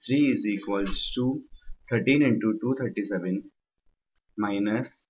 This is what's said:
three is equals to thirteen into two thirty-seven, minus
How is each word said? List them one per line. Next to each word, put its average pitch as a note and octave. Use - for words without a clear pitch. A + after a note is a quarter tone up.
three C#3
is G#2
equals G2+
to B2+
thirteen C3
into A2
two B2+
thirty-seven, G2
minus G#2